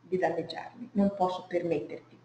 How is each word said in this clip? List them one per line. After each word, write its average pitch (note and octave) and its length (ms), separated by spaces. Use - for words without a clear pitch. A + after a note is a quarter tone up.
di F3 160
danneggiarmi, E3+ 760
non G3 220
posso F3+ 320
permetterti - 800